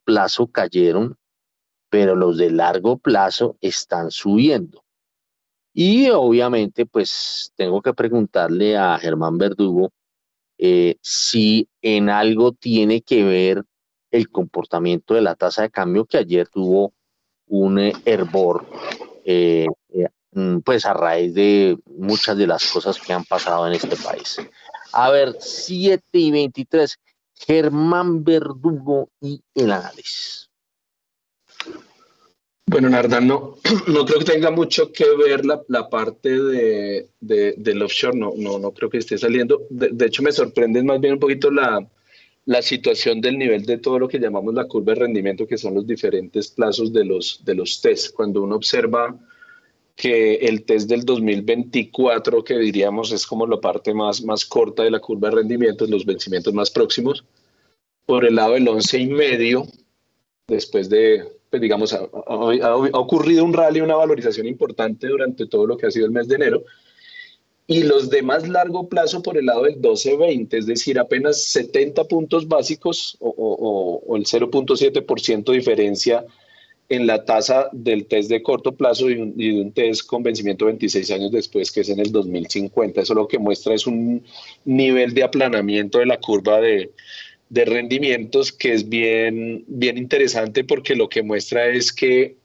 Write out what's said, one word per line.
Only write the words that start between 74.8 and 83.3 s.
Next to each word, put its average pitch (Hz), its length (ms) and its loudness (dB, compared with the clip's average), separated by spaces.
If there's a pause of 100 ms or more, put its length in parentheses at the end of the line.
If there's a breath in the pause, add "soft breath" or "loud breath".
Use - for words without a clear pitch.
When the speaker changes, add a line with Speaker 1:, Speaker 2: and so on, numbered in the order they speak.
Speaker 2:
por 117 180 -4
ciento 110 340 -2
diferencia 117 760 0 (640 soft breath)
en 123 160 0
la 110 180 0
tasa 127 480 0
del 113 320 -2
test 107 240 -2
de 113 140 0
corto 131 300 -2
plazo 131 360 0
y, 123 60 2
un, 110 240 -6
y 110 160 0
de 101 80 0
un 104 100 -6
test 113 340 -2
con 123 160 -4
vencimiento 107 440 -2
veintiséis 107 440 -2
años 98 200 -4
después, 104 420 -4
que 107 80 -4
es 98 80 -2
en 101 120 -2
el 107 120 -2
dos 101 140 0
mil 87 220 -6
cincuenta. 104 520 -2
Eso 110 140 0
lo 107 120 0
que 127 120 -4